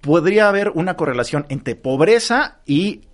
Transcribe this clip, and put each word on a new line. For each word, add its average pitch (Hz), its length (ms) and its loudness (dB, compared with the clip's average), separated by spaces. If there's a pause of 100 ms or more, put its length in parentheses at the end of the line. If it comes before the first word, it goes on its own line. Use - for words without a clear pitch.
podría 175 480 2
haber 202 260 -2
una 175 220 -4
correlación 139 540 -4
entre 135 260 -8
pobreza 226 880 0
y 165 360 -2 (120)